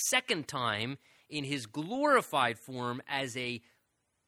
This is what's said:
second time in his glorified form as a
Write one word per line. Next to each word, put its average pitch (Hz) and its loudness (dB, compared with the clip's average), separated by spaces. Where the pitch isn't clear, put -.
second 226 0
time 120 0
in 147 -4
his 135 -4
glorified 160 2
form 123 -4
as 139 -4
a 123 -4